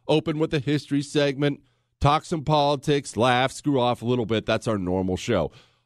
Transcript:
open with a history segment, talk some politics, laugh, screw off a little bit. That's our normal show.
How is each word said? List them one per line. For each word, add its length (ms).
open 320
with 160
a 40
history 440
segment, 580
talk 240
some 180
politics, 720
laugh, 360
screw 280
off 220
a 60
little 180
bit. 220
That's 200
our 120
normal 380
show. 340